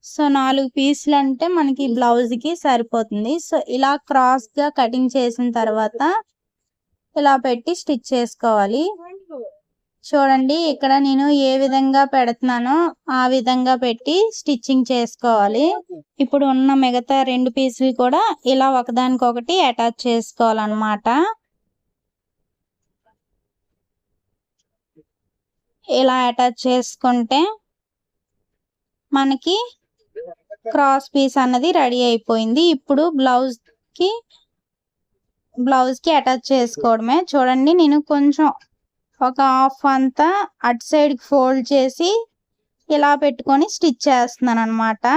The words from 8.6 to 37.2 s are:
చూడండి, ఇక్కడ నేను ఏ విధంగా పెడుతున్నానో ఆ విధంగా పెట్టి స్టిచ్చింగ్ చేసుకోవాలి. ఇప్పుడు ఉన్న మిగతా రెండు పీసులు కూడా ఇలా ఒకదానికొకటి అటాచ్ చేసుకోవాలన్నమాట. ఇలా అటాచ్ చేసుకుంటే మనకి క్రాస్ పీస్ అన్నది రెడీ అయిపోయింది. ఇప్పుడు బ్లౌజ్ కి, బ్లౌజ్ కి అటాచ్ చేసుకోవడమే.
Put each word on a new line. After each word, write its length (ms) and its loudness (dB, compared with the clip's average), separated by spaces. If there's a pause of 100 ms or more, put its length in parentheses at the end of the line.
చూడండి, 480 2 (160)
ఇక్కడ 200 -2 (120)
నేను 200 2 (220)
ఏ 60 2 (100)
విధంగా 400 2 (100)
పెడుతున్నానో 600 0 (460)
ఆ 20 2 (100)
విధంగా 420 0 (100)
పెట్టి 300 -4 (240)
స్టిచ్చింగ్ 520 -2
చేసుకోవాలి. 760 0 (600)
ఇప్పుడు 280 0
ఉన్న 300 2
మిగతా 340 0 (140)
రెండు 260 0
పీసులు 360 0 (100)
కూడా 180 2 (320)
ఇలా 160 2 (120)
ఒకదానికొకటి 760 -2 (140)
అటాచ్ 380 -4
చేసుకోవాలన్నమాట. 1000 -2 (4000)
ఇలా 180 2 (100)
అటాచ్ 380 -2
చేసుకుంటే 720 -2 (1800)
మనకి 380 -2 (1160)
క్రాస్ 420 0
పీస్ 200 0 (100)
అన్నది 240 0 (100)
రెడీ 200 0 (100)
అయిపోయింది. 520 0 (140)
ఇప్పుడు 300 0 (160)
బ్లౌజ్ 360 0 (400)
కి, 140 0 (1400)
బ్లౌజ్ 500 0
కి 40 0 (100)
అటాచ్ 340 -2
చేసుకోవడమే. 640 0 (140)